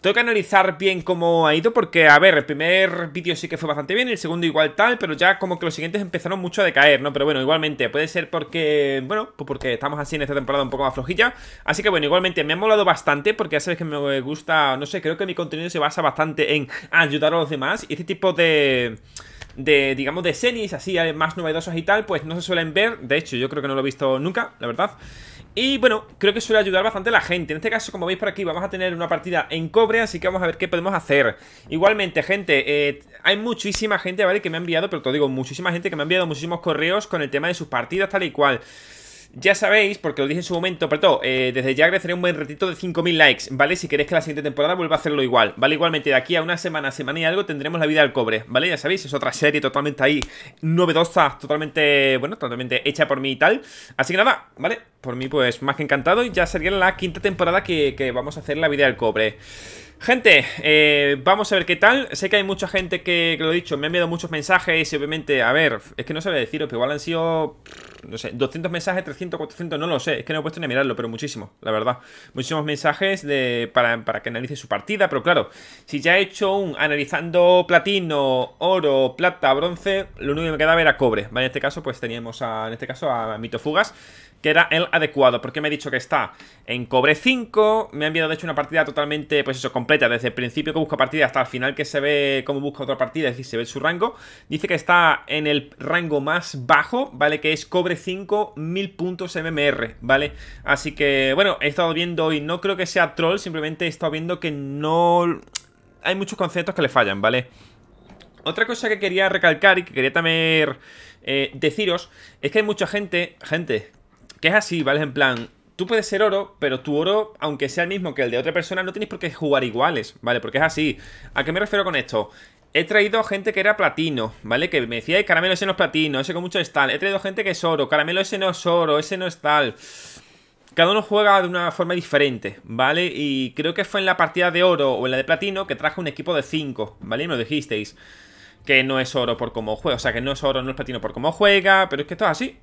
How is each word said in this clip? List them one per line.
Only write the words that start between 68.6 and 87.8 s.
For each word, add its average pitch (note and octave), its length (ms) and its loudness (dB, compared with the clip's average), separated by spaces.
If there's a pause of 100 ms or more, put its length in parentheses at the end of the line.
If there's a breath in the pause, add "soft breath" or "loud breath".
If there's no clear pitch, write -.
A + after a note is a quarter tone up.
mensajes, F3+ 320 -4
trescientos, E3 360 -10
cuatrocientos, D#3 400 -8
no D#3+ 80 -4
lo D#3 120 0
sé, D3+ 200 -2
es - 40 -10
que D#3+ 100 -6
no D#3 60 -2
he - 40 -4
puesto D#3+ 160 -8
ni E3 60 -6
a - 20 -4
mirarlo, B2+ 280 0
pero A#2 140 -6
muchísimo, A2+ 420 -10 (100)
la A2 100 -4
verdad. A2 260 0 (380 loud breath)
Muchísimos D3+ 280 -4
mensajes D3+ 640 0
de, B2 480 0
para, A#2 320 2
para A2+ 160 -4
que - 80 -6
analice B2+ 260 -6
su - 120 -16
partida, F#3+ 420 0
pero C3 140 -2
claro, E3+ 260 2 (360 loud breath)
si C#3+ 140 -6
ya E3+ 200 4
he - 20 4
hecho G3 340 -2
un F#3+ 220 -2
analizando E3+ 920 4
platino, D#3 920 2
oro, C#3+ 580 2
plata, D#3 380 2
bronce, F3+ 540 -2 (100)
lo C#3 140 -4
único D#3+ 120 -4
que D#3+ 60 -2
me D3+ 80 -4
quedaba D#3+ 200 4
era D#3 160 4
cobre, A2 360 0
¿vale? B2+ 160 -2
En - 20 -2
este C3+ 100 -6
caso, C#3 220 -4
pues C3 180 -8
teníamos A#2 440 -10
a, A2 240 -6
en A2+ 60 -8
este B2 120 -12
caso C3+ 240 -6
a A2+ 300 -2
Mito A2+ 180 -8
Fugas, F#3 380 -2 (480 loud breath)
que D3+ 80 2
era D#3+ 180 6
el E3 220 2
adecuado, C#3 500 4
porque C#3 200 -8
me D3+ 60 -2
ha D3 40 0
dicho D3 180 -6
que B2+ 80 -2
está B2 360 -2 (340 loud breath)
en A#2+ 180 -6
cobre C3+ 300 4
cinco, A3 760 0